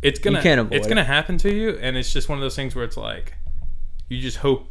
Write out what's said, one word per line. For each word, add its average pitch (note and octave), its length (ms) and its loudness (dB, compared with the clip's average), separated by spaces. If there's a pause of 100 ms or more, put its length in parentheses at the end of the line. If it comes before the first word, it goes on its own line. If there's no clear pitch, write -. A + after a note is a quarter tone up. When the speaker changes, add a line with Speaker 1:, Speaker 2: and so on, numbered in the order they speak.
Speaker 1:
It's D3 180 2
gonna, G3 200 2
Speaker 2:
You C#3+ 40 -4
can't D3+ 160 6
avoid A2+ 140 -2
Speaker 1:
it's C#3+ 140 2
gonna A3 140 2
Speaker 2:
it. D3 60 0
Speaker 1:
happen D3+ 320 0
to G3+ 140 4
you, G#3+ 260 -2
and B2+ 160 -2
it's B2+ 160 0
just C#3 160 4
one D3 120 -2
of - 20 -4
those C3+ 140 -4
things C3+ 200 -4
where B2 100 -2
it's A#2 120 -6
like, - 380 -6 (760)
you B2+ 100 -4
just B2+ 180 -4
hope C3+ 340 0